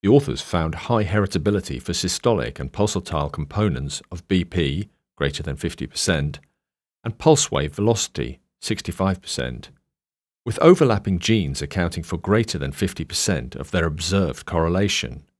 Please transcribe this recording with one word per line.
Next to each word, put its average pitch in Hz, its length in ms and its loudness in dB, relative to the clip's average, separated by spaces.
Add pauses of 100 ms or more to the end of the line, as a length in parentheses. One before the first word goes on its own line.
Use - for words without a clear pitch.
The 98 60 2
authors 127 320 4
found 80 340 -2
high 110 300 0
heritability 95 760 0
for 87 100 -6
systolic 87 640 -2
and 67 140 -8
pulsatile 85 580 -2
components 71 720 -2 (100)
of 87 180 -12
B 90 160 2
P, 82 440 -2 (280)
greater 73 260 -2
than 73 140 -6
fifty - 300 -6
percent, 73 540 -2 (640)
and 113 140 -6
pulse 156 320 4
wave 73 240 -2
velocity, 104 680 0 (200)
sixty-five 95 600 -2
percent, - 500 -8 (760)
with 113 140 -4
overlapping 120 580 6
genes 85 420 2
accounting 82 420 -2
for 85 140 -6
greater 104 400 2
than 69 160 -4
fifty - 320 -4
percent 65 520 -2
of - 160 -10
their 85 120 2
observed 82 600 0
correlation. 87 800 0 (160)